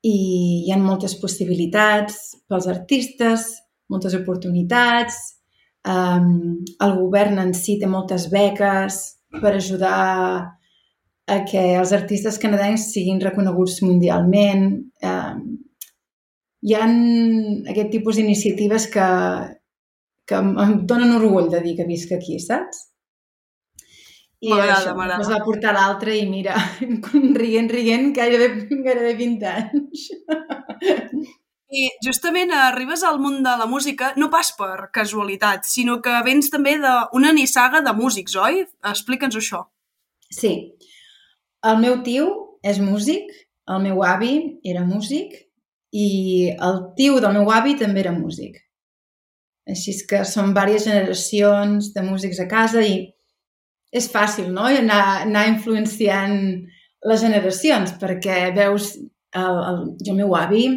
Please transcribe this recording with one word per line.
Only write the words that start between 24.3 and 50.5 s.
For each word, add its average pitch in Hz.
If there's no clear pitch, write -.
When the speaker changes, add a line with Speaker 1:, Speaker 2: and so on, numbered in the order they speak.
Speaker 1:
I 220
Speaker 2:
M'agrada, 202
Speaker 1:
això, 190
Speaker 2:
m'agrada. 185
Speaker 1:
es 208
va 214
portar 214
l'altre 202
i 208
mira, 190
<laughs> 269
rient, 226
rient, 240
gairebé, 240
gairebé 240
vint 240
anys. 226
<laughs> -
Speaker 2:
I -
justament 339
arribes 269
al 294
món 277
de 247
la 226
música 277
no 311
pas 339
per 196
casualitat, 202
sinó 240
que 240
vens 285
també 285
d'una 254
nissaga 277
de 220
músics, 214
oi? 269
Explica'ns 247
això. 208
Speaker 1:
Sí. 202
El 220
meu 247
tio 262
és 202
músic, 208
el 190
meu 190
avi 196
era 175
músic 214
i 190
el 185
tio 269
del 202
meu 208
avi 277
també 196
era 175
músic. -
Així 185
és -
que 196
són 196